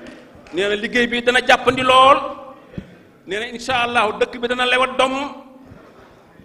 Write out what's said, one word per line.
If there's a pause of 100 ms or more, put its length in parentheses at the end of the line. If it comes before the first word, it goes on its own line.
(520)
Nee
na
liggéey
bi
dana
jàppandi
lool. (1080)
Nee
na
incha
Allahu
dëkk
bi
dana
lewat
doom, (1300)